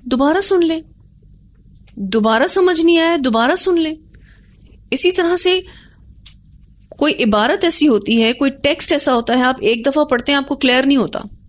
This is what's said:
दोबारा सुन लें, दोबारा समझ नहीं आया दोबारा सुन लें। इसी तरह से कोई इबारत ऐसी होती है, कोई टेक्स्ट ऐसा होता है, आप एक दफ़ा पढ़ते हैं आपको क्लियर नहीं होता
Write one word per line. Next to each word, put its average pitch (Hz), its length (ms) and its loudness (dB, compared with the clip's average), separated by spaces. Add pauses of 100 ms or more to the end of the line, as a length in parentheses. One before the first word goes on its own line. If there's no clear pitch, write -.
दोबारा 277 340 0
सुन 381 220 2
लें, 320 180 -2 (1160)
दोबारा 220 520 0
समझ 359 320 2
नहीं 330 180 4
आया 330 200 2
दोबारा 254 360 0
सुन 359 240 0
लें। 311 180 -2 (920)
इसी 349 200 0
तरह 359 240 0
से 370 280 0 (1300)
कोई 294 200 -2 (100)
इबारत 226 420 0
ऐसी 320 220 0
होती 226 320 2
है, 226 160 2
कोई 277 160 0 (140)
टेक्स्ट 320 280 -2
ऐसा 285 200 0
होता 233 240 0
है, 254 80 2
आप 254 200 -2
एक 233 200 0
दफ़ा 285 200 0
पढ़ते 269 280 -2
हैं 285 80 2
आपको 277 160 -4
क्लियर 262 300 0
नहीं 277 120 4
होता - 260 -4 (260)